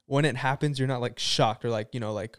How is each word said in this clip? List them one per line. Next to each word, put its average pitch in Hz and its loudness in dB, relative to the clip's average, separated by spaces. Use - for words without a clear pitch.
when 139 2
it 127 2
happens, 139 0
you're 131 2
not, 127 -2
like, 120 -4
shocked - 0
or, 120 0
like, 110 -4
you 123 -4
know, 107 -4
like, 104 -6